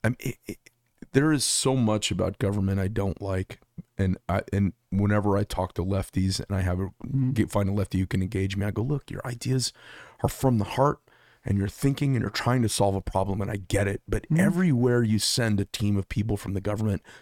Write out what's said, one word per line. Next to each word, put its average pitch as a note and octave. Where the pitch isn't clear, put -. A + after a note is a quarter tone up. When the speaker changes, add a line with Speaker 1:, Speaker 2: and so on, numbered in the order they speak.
Speaker 1:
I A2
mean, -
it, -
it, -
there D3+
is C3+
so -
much G#2+
about F2+
government G2
I G2
don't G2+
like. F#2+
And F#2+
I, G2
and G2
whenever G2+
I G2+
talk -
to F2
lefties F#2+
and G2
I F#2
have F2+
a, G2
Speaker 2:
Mm-hmm. C3+
Speaker 1:
get, G#2+
find G2+
a G2
lefty G2+
who F#2+
can F#2+
engage F#2+
me, G2+
I G#2+
go, G#2+
"Look, C#3
your -
ideas B2
are A#2
from B2+
the G2
heart C#3
and G2+
you're G2
thinking C#3
and A2
you're G2+
trying B2
to A2
solve G2+
a G2
problem, G2
and G2
I G#2
get G2
it. G2+
But G#2+
Speaker 2:
Mm-hmm. D#3
Speaker 1:
everywhere C#3+
you A2
send G#2+
a G2
team G#2
of F#2+
people G#2+
from -
the F#2+
government G#2